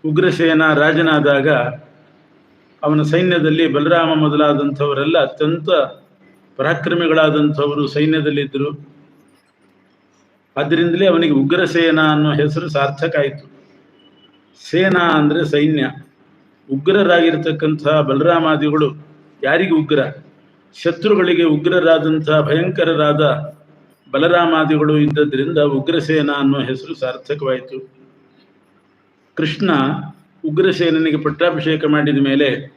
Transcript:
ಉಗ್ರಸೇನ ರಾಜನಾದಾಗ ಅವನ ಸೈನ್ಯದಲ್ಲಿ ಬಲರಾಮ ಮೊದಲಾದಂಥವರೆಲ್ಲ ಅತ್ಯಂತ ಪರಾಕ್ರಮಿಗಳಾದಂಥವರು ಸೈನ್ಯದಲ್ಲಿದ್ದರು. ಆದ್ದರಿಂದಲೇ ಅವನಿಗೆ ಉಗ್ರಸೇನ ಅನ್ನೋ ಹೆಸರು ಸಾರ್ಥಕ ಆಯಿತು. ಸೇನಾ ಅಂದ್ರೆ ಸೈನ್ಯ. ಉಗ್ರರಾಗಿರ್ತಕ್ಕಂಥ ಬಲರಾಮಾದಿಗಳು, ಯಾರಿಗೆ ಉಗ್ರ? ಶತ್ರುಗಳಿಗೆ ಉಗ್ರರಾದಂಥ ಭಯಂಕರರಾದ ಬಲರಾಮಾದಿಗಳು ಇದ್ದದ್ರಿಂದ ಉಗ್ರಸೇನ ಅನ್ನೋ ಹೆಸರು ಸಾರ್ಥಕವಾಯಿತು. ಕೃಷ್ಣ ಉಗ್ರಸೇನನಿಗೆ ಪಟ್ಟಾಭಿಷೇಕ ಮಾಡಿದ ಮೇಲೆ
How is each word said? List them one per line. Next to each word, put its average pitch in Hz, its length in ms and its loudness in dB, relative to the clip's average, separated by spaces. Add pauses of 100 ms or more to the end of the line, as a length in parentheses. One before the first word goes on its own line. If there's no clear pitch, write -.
ಉಗ್ರಸೇನ 160 680 2
ರಾಜನಾದಾಗ 151 760 2 (1300)
ಅವನ 151 180 0
ಸೈನ್ಯದಲ್ಲಿ 160 720 0
ಬಲರಾಮ 160 400 2
ಮೊದಲಾದಂಥವರೆಲ್ಲ 147 1040 0
ಅತ್ಯಂತ 156 500 -2 (880)
ಪರಾಕ್ರಮಿಗಳಾದಂಥವರು 151 1300 0
ಸೈನ್ಯದಲ್ಲಿದ್ದರು. 147 1000 -4 (1700)
ಆದ್ದರಿಂದಲೇ 170 500 0
ಅವನಿಗೆ 165 260 2
ಉಗ್ರಸೇನ 160 680 0
ಅನ್ನೋ 151 320 2
ಹೆಸರು 151 360 -2
ಸಾರ್ಥಕ 147 500 -4
ಆಯಿತು. 139 320 -6 (1200)
ಸೇನಾ 185 300 0
ಅಂದ್ರೆ 156 460 2
ಸೈನ್ಯ. 143 460 0 (800)
ಉಗ್ರರಾಗಿರ್ತಕ್ಕಂಥ 160 1160 0
ಬಲರಾಮಾದಿಗಳು, 151 1160 0 (380)
ಯಾರಿಗೆ 165 280 0
ಉಗ್ರ? 156 280 2 (840)
ಶತ್ರುಗಳಿಗೆ 180 600 2
ಉಗ್ರರಾದಂಥ 156 840 2
ಭಯಂಕರರಾದ 151 1200 0 (580)
ಬಲರಾಮಾದಿಗಳು 156 840 2
ಇದ್ದದ್ರಿಂದ 147 600 0
ಉಗ್ರಸೇನ 147 720 0
ಅನ್ನೋ 139 280 0
ಹೆಸರು 131 360 -8
ಸಾರ್ಥಕವಾಯಿತು. 131 960 -8 (1400)
ಕೃಷ್ಣ 156 360 -4 (760)
ಉಗ್ರಸೇನನಿಗೆ 160 720 0
ಪಟ್ಟಾಭಿಷೇಕ 156 680 -2
ಮಾಡಿದ 147 320 0
ಮೇಲೆ 139 600 0